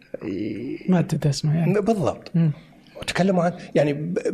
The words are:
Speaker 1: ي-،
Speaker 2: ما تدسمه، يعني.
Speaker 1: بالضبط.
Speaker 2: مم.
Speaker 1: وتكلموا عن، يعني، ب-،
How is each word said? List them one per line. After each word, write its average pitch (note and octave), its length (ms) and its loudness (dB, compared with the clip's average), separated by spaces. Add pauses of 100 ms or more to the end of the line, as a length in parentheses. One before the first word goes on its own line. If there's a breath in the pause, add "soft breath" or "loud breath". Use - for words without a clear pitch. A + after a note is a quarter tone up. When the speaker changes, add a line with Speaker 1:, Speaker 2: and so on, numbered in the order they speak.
(240)
Speaker 1:
ي-، A2 640 -6
Speaker 2:
ما F3+ 140 4
تدسمه، D3+ 560 0
يعني. F3 220 2
Speaker 1:
بالضبط. F#3+ 540 0
Speaker 2:
مم. E3 180 4 (480 loud breath)
Speaker 1:
وتكلموا F3+ 440 2
عن، - 80 2 (220 loud breath)
يعني، D3 180 4
ب-، D#3 260 -4 (160)